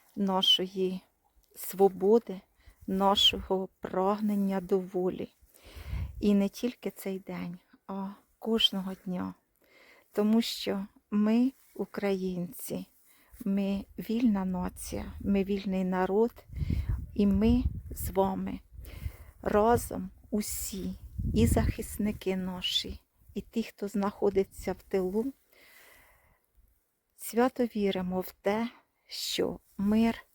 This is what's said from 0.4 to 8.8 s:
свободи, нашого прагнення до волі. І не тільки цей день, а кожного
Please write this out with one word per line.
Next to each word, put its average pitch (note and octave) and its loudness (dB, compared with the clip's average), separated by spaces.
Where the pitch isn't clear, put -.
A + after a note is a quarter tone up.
свободи, G3 2
нашого F#3+ 2
прагнення G3+ 2
до F#3 0
волі. F#3 -2
І G#3 4
не G3 4
тільки - -6
цей F#3+ -8
день, F3+ -10
а G3 -8
кожного G3 0